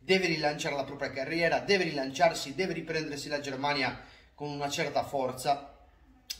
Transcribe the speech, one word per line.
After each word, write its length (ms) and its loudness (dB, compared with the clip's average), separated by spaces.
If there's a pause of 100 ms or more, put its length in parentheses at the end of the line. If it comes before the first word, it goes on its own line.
deve 220 4
rilanciare 480 0
la 80 -2
propria 260 -4
carriera, 520 2
deve 240 4
rilanciarsi, 680 2
deve 200 -2
riprendersi 540 -4
la 120 -2
Germania 600 -2 (360)
con 160 -8
una 180 -4
certa 340 0
forza, 760 -2 (600)